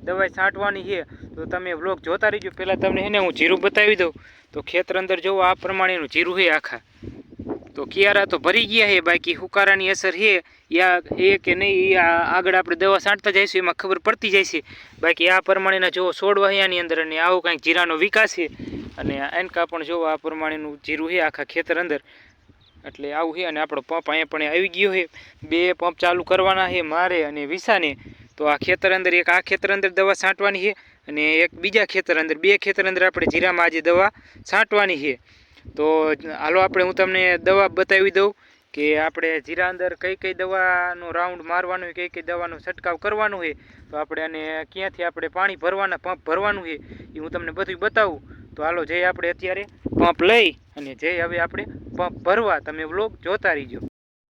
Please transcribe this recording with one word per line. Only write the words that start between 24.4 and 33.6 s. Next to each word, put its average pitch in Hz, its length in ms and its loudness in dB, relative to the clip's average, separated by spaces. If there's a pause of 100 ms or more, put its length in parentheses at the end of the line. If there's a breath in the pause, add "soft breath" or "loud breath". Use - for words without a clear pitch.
આવી 170 260 0
ગયો 185 240 0
હે. 185 140 0 (360 loud breath)
બે 170 300 2
પંપ 170 260 -4
ચાલુ 175 260 2
કરવાના 190 440 2
હે 180 140 -2
મારે 165 420 0
અને 147 220 -8
વિસાને. 170 500 0 (400 loud breath)
તો 151 100 -4
આ 147 100 4
ખેતર 185 360 0
અંદર 185 220 2
એક 175 140 2
આ 175 120 4
ખેતર 190 320 -2
અંદર 196 180 -4
દવા 190 240 2
છાંટવાની 196 480 -2
છે 202 120 0 (340 soft breath)
અને 151 260 0
એક 170 200 2
બીજા 202 300 0
ખેતર 180 340 -2
અંદર, 156 200 -2
બે 196 200 4
ખેતર 196 280 -2
અંદર 185 200 2
આપણે 175 200 -2
જીરામાં 170 380 0